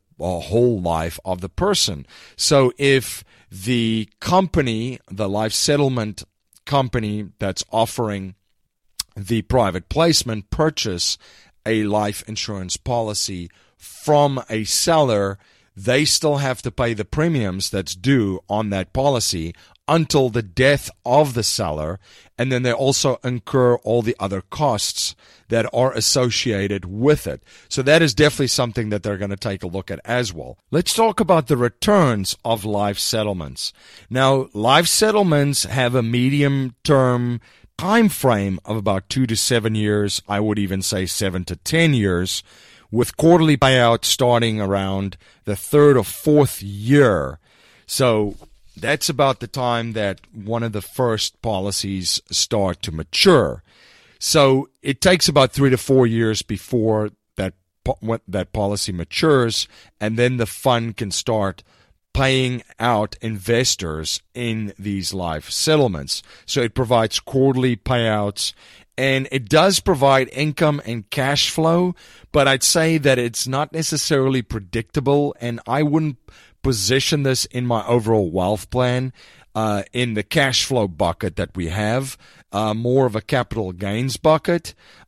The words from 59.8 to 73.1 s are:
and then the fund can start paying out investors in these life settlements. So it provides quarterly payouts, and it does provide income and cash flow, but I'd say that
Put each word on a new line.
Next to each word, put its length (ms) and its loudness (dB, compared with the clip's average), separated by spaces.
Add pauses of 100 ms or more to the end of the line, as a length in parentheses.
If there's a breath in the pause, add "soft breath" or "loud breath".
and 180 -2
then 200 2
the 80 0
fund 520 -2
can 140 -6
start 520 -4 (500 soft breath)
paying 480 0 (160)
out 440 0
investors 1000 -2 (120)
in 440 -6
these 360 -4
life 360 -6
settlements. 720 0 (240 loud breath)
So 160 -2
it 140 -4
provides 460 0
quarterly 560 2
payouts, 760 -2 (440 soft breath)
and 340 0
it 160 -4
does 320 4
provide 540 4
income 520 0
and 240 -8
cash 400 0
flow, 460 2 (360 loud breath)
but 160 4
I'd 160 2
say 340 2
that 200 4